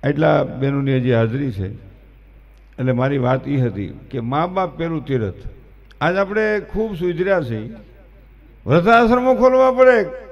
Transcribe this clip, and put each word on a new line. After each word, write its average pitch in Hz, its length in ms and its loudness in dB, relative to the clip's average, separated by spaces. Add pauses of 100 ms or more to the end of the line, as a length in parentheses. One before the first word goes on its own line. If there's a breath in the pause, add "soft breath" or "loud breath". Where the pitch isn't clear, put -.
એટલા 147 340 2
બહેનોની 135 520 -2
હજી 123 180 2
હાજરી 117 380 0
છે. 98 360 -10 (920)
એટલે 127 120 0
મારી 135 260 0
વાત 131 300 0
એ 143 100 -2
હતી 101 420 -4 (120)
કે 131 80 -6
મા 139 280 -2
બાપ 180 300 -4
પહેલું 165 280 -6
તીરથ. 113 280 -2 (680)
આજ 175 160 0
આપણે 208 420 -2
ખૂબ 208 360 -6
સુધર્યા 180 460 -2
છે. 113 320 -8 (920)
વૃદ્ધાશ્રમો 233 720 4
ખોલવા 262 360 4
પડે 254 340 4 (260)